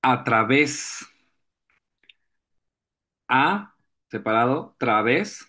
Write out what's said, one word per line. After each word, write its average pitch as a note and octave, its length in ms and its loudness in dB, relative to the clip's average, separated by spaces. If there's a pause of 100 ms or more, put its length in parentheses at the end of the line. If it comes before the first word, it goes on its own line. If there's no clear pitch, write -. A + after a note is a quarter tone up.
A B2+ 200 0
través. A#2+ 800 0 (2250)
A, E3 440 0 (380)
separado, A2+ 680 -2
través A#2+ 720 0